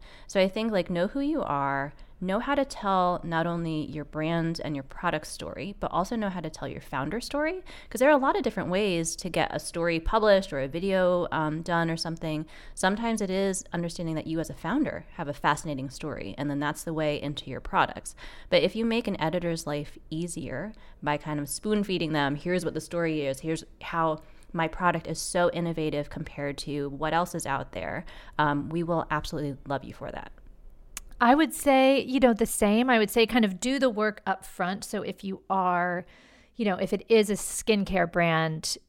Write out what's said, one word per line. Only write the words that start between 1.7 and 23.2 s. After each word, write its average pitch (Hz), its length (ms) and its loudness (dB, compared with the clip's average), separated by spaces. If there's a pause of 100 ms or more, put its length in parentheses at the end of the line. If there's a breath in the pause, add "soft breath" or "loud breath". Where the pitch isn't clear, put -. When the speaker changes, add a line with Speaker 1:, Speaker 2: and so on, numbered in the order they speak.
Speaker 1:
know 190 200 0
how 277 160 0
to 277 80 4
tell 185 580 2
not 165 240 0
only 165 380 -2
your 151 200 -6
brand 165 600 0
and 151 100 -2
your 135 80 -4
product 156 460 -4
story, - 500 -10
but - 140 -4
also 196 240 0
know 208 120 0
how 180 120 -6
to 160 100 -6
tell - 160 -10
your - 140 -8
founder 147 400 -4
story. 311 420 -4 (260 loud breath)
'Cause 214 120 -2
there 262 80 6
are 302 40 8
a 277 80 6
lot 302 160 2
of 381 60 0
different 220 260 -2
ways 180 480 0
to 190 120 -8
get - 260 0
a 151 60 -4
story 170 400 -2
published 202 520 4
or 139 60 -2
a 135 80 -2
video, 180 640 2
um, 156 320 -2
done 165 260 2
or 165 80 0
something. 160 500 -4 (280 loud breath)
Sometimes 214 460 0
it 190 100 -2
is 190 320 0 (100)
understanding 170 440 -4
that - 100 -4
you 160 140 -2
as 156 100 -4
a - 40 -10
founder 220 600 -2
have 160 140 -6
a 147 40 -2
fascinating 147 560 0
story, - 480 -8
and 143 140 -2
then 143 80 -2
that's 151 240 -2
the 165 100 -6
way 151 300 -2
into 143 260 -8
your 131 120 -8
products. - 560 -2 (340 loud breath)
But 165 140 6
if 185 100 2
you 220 100 -2
make 226 220 0
an 190 140 -2
editor's 165 480 -2
life 147 300 -6 (120)
easier 165 640 -6 (280 soft breath)
by 147 160 0
kind 151 220 -4
of 143 100 -4
spoon 214 360 0
feeding 170 280 -2
them, 143 220 2
Here's 175 300 -2
what 160 100 -2
the 160 60 -4
story 160 440 -2